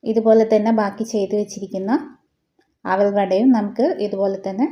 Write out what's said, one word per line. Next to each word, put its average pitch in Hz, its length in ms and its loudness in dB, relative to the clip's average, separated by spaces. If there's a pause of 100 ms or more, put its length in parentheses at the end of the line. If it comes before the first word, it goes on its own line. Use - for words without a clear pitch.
ഇതുപോലെ 220 400 4 (100)
തന്നെ 214 180 2 (100)
ബാക്കി 202 320 -4
ചെയ്ത് 202 280 -2
വെച്ചിരിക്കുന്ന 190 500 -6 (920)
അവൽ 196 300 0
വടയും 202 420 2
നമുക്ക് 208 280 -2 (200)
ഇതുപോലെ 196 420 -2
തന്നെ 202 240 -2